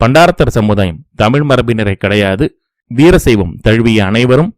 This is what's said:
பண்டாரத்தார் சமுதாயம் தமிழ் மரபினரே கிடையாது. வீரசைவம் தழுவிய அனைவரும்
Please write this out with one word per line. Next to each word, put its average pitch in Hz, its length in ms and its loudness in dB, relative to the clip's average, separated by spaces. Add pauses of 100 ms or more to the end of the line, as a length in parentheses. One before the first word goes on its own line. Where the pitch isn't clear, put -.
பண்டாரத்தார் 147 580 0
சமுதாயம் 101 420 -2 (140)
தமிழ் 127 340 0
மரபினரே 113 460 -2
கிடையாது. 98 500 -2 (460)
வீரசைவம் 123 680 2
தழுவிய 113 440 2
அனைவரும் 123 540 0